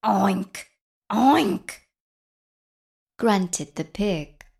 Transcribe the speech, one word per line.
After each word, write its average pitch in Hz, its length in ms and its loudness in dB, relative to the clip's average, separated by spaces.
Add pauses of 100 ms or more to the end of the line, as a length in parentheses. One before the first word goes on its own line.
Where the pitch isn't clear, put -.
Oink, 196 600 0 (480)
oink, 254 680 2 (1400)
grunted 190 560 -2
the 160 100 -6
pig. 180 640 -6 (140)